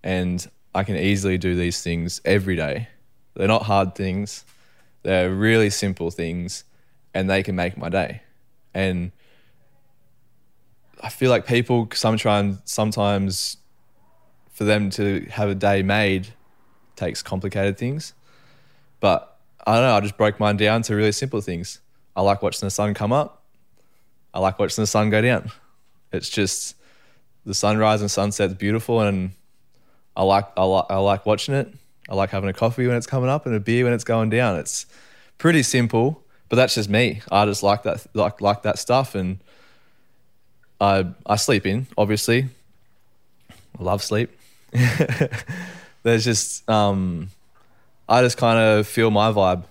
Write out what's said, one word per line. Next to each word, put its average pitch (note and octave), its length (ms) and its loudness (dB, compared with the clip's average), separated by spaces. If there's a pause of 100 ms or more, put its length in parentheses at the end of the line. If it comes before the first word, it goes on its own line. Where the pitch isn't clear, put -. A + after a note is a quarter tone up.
and F2+ 420 -4 (300)
I G2 80 -2
can F#2+ 140 -4
easily F#2+ 400 0
do F2+ 180 -2
these F2 260 -2
things E2+ 440 -4
every F#2+ 320 0
day. D#2 320 -6 (440)
They're G2 140 -2
not A2 160 2
hard G2 320 0
things. G2 480 -6 (600)
They're F#2 300 2
really G#2+ 360 4
simple F#2 420 -4
things, F2 540 -8 (480)
and F#2+ 160 -2
they F#2+ 140 2
can G2 120 -4
make F2 220 -4
my - 100 -10
day. F2+ 340 -4 (520)
And F#2 400 -4 (1900)
I - 60 -12
feel - 220 0
like A2+ 180 2
people A#2+ 460 0
sometimes, G#2 720 0
sometimes G2+ 920 -2 (960)
for - 140 -6
them G#2 260 2
to G2+ 380 -2
have G#2 180 -2
a G2 80 -2
day G2 260 2
made G2 460 0 (680)
takes - 240 -6
complicated G2 560 -4
things. C3+ 360 -8 (840)
But - 380 0 (280)
I A2 100 4
don't A#2+ 80 6
know, B2 120 4
I G2+ 60 4
just G2+ 160 -6
broke G#2+ 240 0
mine G#2 160 2
down G#2+ 260 2
to A2 120 -2
really G#2+ 180 2
simple C3 260 -4
things. F2+ 400 -8 (360)
I F#2 60 0
like G2 200 2
watching - 240 -4
the F#2+ 60 -4
sun G#2 240 -2
come G#2+ 180 -2
up. - 300 -2 (880)
I - 60 -6
like F#2 180 0
watching G2+ 240 -2
the G#2 60 0
sun G#2+ 240 2
go G#2+ 100 2
down. A2+ 300 0 (600)
It's - 180 -6
just - 460 -4 (680)
the G2+ 80 -8
sunrise G#2+ 480 2
and G2+ 80 -4
sunset's G2+ 460 -2
beautiful, A2 460 -2
and F#2+ 300 0 (840)
I F#2+ 80 0
like, G2 240 4 (100)
I F#2 80 2
li-, F#2+ 240 2
I F#2+ 80 -2
like G2 300 0
watching G#2+ 260 0
it. C3+ 180 -2 (380)
I G2 60 -8
like G2 160 0
having G2 180 -2
a F#2 40 -4
coffee A#2+ 340 0
when B2 80 2
it's A#2 100 -2
coming B2+ 240 0
up D3+ 160 0
and B2 80 -2
a G#2+ 60 0
beer A#2 240 0
when A#2+ 100 2
it's A2 100 -2
going A2+ 280 0
down. A2+ 260 2
It's - 300 -8 (500)
pretty E3 240 4
simple, B2 640 0 (260)
but A#2 60 0
that's B2 180 4
just G#2 160 -2
me. G#2+ 320 2 (100)
I G#2 140 4
just G2+ 160 -2
like G2+ 220 2
that, - 200 -4 (120)
like, G#2 260 0
like G2+ 220 0
that - 160 -2
stuff, B2+ 340 0
and F#2+ 240 -4 (1400)
I, G2 240 4 (200)
I G#2 100 2
sleep G#2 320 0
in, A#2 180 -2 (120)
obviously. A#2 520 0 (1300)
I F#2 40 -10
love G2 180 -2
sleep. A2 300 -2 (240)
<laughs> - 160 -20 (1300)
There's A#2 220 2
just, - 420 -4
um, G2 600 0 (800)
I B2 140 6
just A#2+ 140 0
kinda A2 460 4
feel A2+ 280 2
my G#2+ 200 4
vibe. F#2 400 2